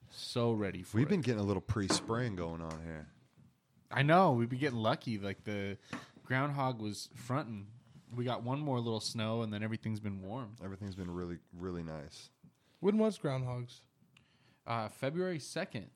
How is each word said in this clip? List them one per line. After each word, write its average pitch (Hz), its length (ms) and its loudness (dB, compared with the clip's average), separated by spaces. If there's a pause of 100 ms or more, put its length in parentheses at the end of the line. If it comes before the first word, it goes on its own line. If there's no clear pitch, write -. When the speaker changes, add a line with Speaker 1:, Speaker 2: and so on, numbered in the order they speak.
(100)
Speaker 1:
So 117 420 2
ready 92 320 0
for - 140 -6
Speaker 2:
We've 127 80 8
Speaker 1:
it. - 40 4
Speaker 2:
been 202 100 6
getting 110 200 2
a 101 40 2
little 98 160 4
pre-spring 113 760 0
going 82 260 -4
on 80 220 -6
here. 78 240 -8 (840)
Speaker 1:
I 123 120 2
know. 165 300 8
We've 117 160 4
been 127 120 -4
getting 131 180 0
lucky. 110 400 2
Like, 98 260 -4
the 101 320 -2 (480)
groundhog 131 560 0
was 104 340 -4
fronting. 110 520 -4 (480)
We 120 100 -2
got 113 200 0
one 131 160 0
more 139 200 2
little 113 200 0
snow, 113 420 0
and 107 100 -2
then 104 120 -2
everything's 110 360 -2
been 98 220 -4
warm. 110 400 -8
Speaker 2:
Everything's 95 320 -6
been 92 160 -4
really, 87 280 -4 (140)
really 87 300 -4
nice. 78 480 -10 (500)
Speaker 3:
When 214 180 4
was 214 200 4
Groundhogs? 127 640 -2 (840)
Speaker 1:
Uh, 113 240 -2
February 165 520 -2
second, 160 560 -6